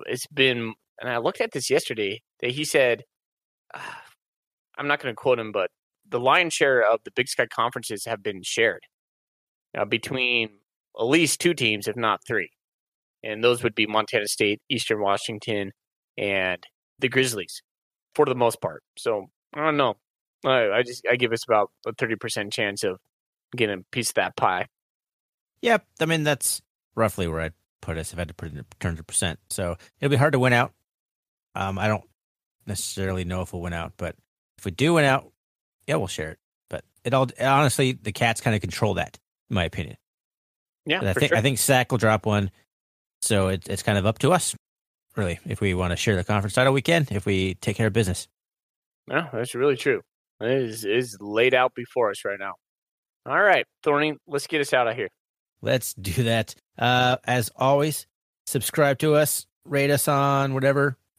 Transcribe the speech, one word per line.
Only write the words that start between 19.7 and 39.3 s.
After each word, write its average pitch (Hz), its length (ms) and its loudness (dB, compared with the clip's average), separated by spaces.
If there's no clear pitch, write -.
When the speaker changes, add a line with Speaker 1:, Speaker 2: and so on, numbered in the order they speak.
Speaker 1:
know. 127 180 2
I, 123 260 4
I 113 120 2
just, 120 280 -8
I 123 60 4
give 120 160 0
us 113 120 -2
about 107 260 2
a 113 60 -8
thirty 113 240 -2
percent 104 360 -6
chance 101 320 -4
of 92 140 -2
getting 104 240 0
a - 100 -16
piece 120 200 -4
of - 40 -6
that 90 220 0
pie. 92 300 0
Speaker 2:
Yep. 233 220 2
I 160 60 0
mean, 160 180 0
that's - 360 0
roughly 104 320 0
where 80 140 -2
I'd 80 120 -4
put 82 160 -6
us 78 140 -8
if - 60 -12
I 87 40 -2
had 78 60 -6
to 76 60 -16
put - 140 -12
it 69 100 -12
in 65 60 -12
terms 82 200 -4
of - 60 -20
percent. - 320 -2
So, 87 260 -4
it'll 139 100 0
be 143 60 4
hard 143 180 4
to 131 40 4
win 127 140 4
out. 120 200 4
Um, 95 240 -4
I 107 100 2
don't 107 160 0
necessarily 95 580 -4
know 92 180 -4
if - 100 -10
we'll 87 100 -8
win 87 100 -6
out, 82 240 -8
but 85 180 -8
if - 60 -12
we 98 60 -4
do 151 240 2
win 156 100 4
out, 135 260 2
yeah, 160 100 0
we'll 90 100 -2
share 78 260 -8
it. - 60 -20
But - 160 -10
it 123 100 -2
all, 131 140 4
honestly, 135 520 4
the 107 200 -8
Cats 117 280 0
kinda 107 200 0
control 98 340 -2
that, - 240 -4